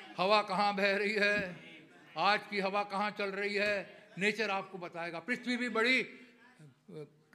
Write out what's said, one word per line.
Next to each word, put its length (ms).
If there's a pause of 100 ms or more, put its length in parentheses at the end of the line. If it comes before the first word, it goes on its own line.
(180)
हवा 240
कहाँ 340
बह 220
रही 160
है, 420 (640)
आज 220 (100)
की 100
हवा 240
कहाँ 280
चल 180
रही 260
है, 640
नेचर 320
आपको 280
बताएगा। 420
पृथ्वी 380
भी 120
बड़ी, 340 (1300)